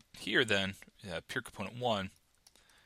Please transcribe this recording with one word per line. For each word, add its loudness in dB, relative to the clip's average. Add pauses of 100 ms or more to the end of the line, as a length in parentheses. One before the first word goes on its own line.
(180)
here 4
then, 2 (360)
uh, -4
pure -4
component -10
one, 2 (760)